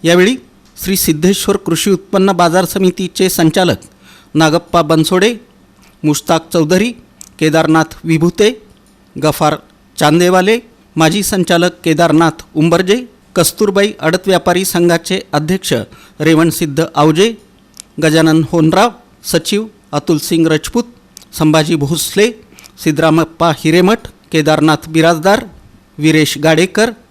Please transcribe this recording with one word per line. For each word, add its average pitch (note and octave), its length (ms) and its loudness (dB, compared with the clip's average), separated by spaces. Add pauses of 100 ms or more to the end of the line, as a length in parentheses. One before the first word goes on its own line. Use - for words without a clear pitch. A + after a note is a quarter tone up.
यावेळी F3+ 340 2 (480)
श्री F#3+ 120 -2
सिद्धेश्वर F#3 600 0
कृषी E3 340 -2
उत्पन्न G3 420 0
बाजार F3 320 0
समितीचे F#3 640 -2
संचालक D#3+ 480 0 (580)
नागप्पा D#3+ 480 0
बनसोडे, E3 520 0 (720)
मुश्ताक D#3+ 480 -2
चौधरी, F#3 380 0 (480)
केदारनाथ D#3 680 0
विभुते, F3 580 0 (600)
गफार D3+ 320 0 (440)
चांदेवाले, F3+ 600 2 (380)
माजी D#3+ 260 0
संचालक F3+ 480 0 (140)
केदारनाथ D#3+ 600 0 (100)
उंबर्जे, F3+ 500 0 (320)
कस्तुरबाई G3+ 640 0
आडत E3+ 260 -2
व्यापारी F3+ 380 0
संघाचे F3 560 -2 (120)
अध्यक्ष D#3 420 -4 (460)
रेवणसिद्ध D#3+ 640 0 (100)
आवजे, D#3+ 400 2 (680)
गजानन D#3+ 400 2 (100)
होनराव, F3+ 380 2 (340)
सचिव G3+ 400 -4 (280)
अतुल D3+ 260 -2
सिंग E3 280 0
रजपूत, D#3+ 380 -2 (540)
संभाजी D#3+ 360 2
भोसले, E3 560 -2 (540)
सिद्धरामप्पा D#3+ 720 0
हिरेमठ, F3+ 420 0 (340)
केदारनाथ D#3 560 0
बिराजदार, E3+ 560 0 (540)
वीरेश D#3 400 0
गाडेकर F3 520 0 (200)